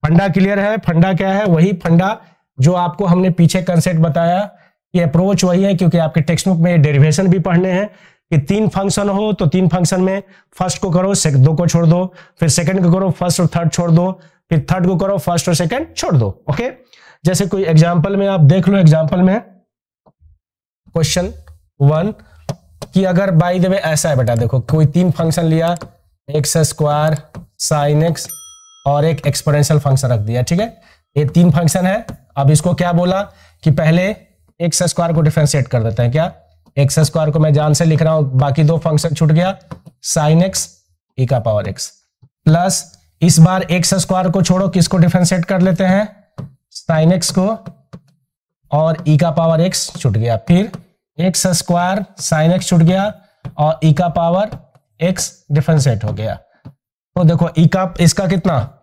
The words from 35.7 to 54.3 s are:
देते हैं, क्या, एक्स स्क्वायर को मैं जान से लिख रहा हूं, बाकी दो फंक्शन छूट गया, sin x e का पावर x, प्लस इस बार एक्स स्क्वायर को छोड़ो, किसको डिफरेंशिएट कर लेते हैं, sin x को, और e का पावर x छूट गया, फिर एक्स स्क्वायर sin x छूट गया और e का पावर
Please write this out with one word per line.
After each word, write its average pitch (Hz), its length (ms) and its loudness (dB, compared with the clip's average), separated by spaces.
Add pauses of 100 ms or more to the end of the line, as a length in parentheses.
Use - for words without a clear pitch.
देते 113 200 -2
हैं, 120 100 0
क्या, 160 200 -2 (440)
एक्स 139 240 0
स्क्वायर 156 300 0
को 156 80 -2
मैं 156 160 2
जान 151 200 2
से 170 100 0
लिख 160 180 2
रहा 160 100 2
हूं, 139 260 0
बाकी 143 260 0
दो 160 140 2
फंक्शन 156 360 -2
छूट 151 160 0
गया, 180 260 0 (500)
sin 160 380 2
x - 220 -6 (520)
e 127 120 -2
का 131 100 0
पावर 104 320 -2
x, - 160 -12 (580)
प्लस 170 380 2 (380)
इस 165 180 4
बार 185 240 4
एक्स 175 320 -2
स्क्वायर 185 340 -2
को 185 120 0
छोड़ो, 185 260 0
किसको 185 300 0
डिफरेंशिएट 175 460 2
कर 190 160 -2
लेते 185 240 0
हैं, 196 220 2 (760)
sin 165 380 2
x - 120 -4
को, 190 160 0 (1200)
और 156 340 -2
e 151 160 4
का 170 120 2
पावर 165 360 2
x - 200 -6 (100)
छूट 117 140 0
गया, 113 260 0
फिर 180 320 2 (480)
एक्स 180 300 -2
स्क्वायर 180 560 -2 (160)
sin 160 380 2
x 185 100 -6
छूट 175 140 2
गया 190 300 0 (440)
और 156 280 0
e 160 140 4
का 180 120 0
पावर 175 400 -2 (500)